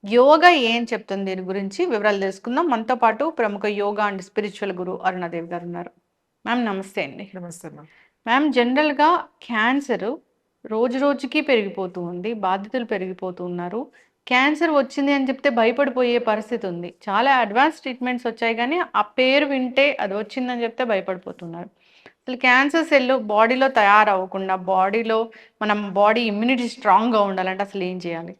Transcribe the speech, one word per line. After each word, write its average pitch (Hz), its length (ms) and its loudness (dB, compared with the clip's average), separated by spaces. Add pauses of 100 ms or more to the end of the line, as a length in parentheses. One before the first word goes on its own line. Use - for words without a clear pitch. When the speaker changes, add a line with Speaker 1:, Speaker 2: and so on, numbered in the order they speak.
(100)
Speaker 1:
యోగా 285 400 6
ఏం 240 420 2
చెప్తుంది 196 420 -6
దీని 185 120 -8
గురించి 196 380 -4
వివరాలు 208 360 0
తెలుసుకుందాం. 233 460 -2
మనతో 240 280 0
పాటు 240 440 0
ప్రముఖ 202 280 -2
యోగా 208 440 -2
and 196 100 -8
స్పిరిచువల్ 202 520 -6
గురు 180 320 -8
అరుణాదేవి 170 420 -4
గారు 175 180 -8
ఉన్నారు. 175 260 -10 (560)
మ్యామ్, 240 180 0
నమస్తే 190 380 -6
అండి. 151 320 -10
Speaker 2:
నమస్తే, 175 340 -14
మ్యామ్. 147 180 -20 (400)
Speaker 1:
మ్యామ్, 277 260 2
జనరల్గా 285 720 2 (180)
క్యాన్సర్ 240 720 -2 (520)
రోజు 233 320 -2
రోజుకి 277 420 0
పెరిగిపోతూ 196 600 -2
ఉంది, 180 320 -8
బాధితులు 208 520 -4
పెరిగిపోతూ 185 600 -8
ఉన్నారు. 180 420 -8 (420)
క్యాన్సర్ 294 420 2
వచ్చింది 277 420 0
అని 269 160 0
చెప్తే 269 220 0
భయపడిపోయే 240 680 2
పరిస్థితి 220 480 -2
ఉంది. 175 280 -8 (140)
చాలా 233 260 4
అడ్వాన్స్ 247 460 2
ట్రీట్మెంట్స్ 247 460 -6
వచ్చాయి, 226 280 -2
కానీ 247 260 -2 (160)
ఆ - 40 2
పేరు 262 460 2
వింటే 269 540 0
అది 196 140 -4
వచ్చిందని 240 480 -6
చెప్తే 233 220 -4
భయపడిపోతున్నారు. 185 840 -6 (360)
అసలు - 300 -12
క్యాన్సర్ 277 500 2
సెల్ 262 260 4
బాడీలో 226 560 2
తయారవ్వకుండా, 196 880 4
బాడీలో 202 720 0 (340)
మనం, 208 320 -2
బాడీ 208 260 4
ఇమ్యూనిటీ 233 480 0
స్ట్రాంగ్గా 214 520 2
ఉండాలంటే 190 420 -2
అసలు 196 200 -6
ఏం 185 240 -6
చేయాలి? 170 340 -8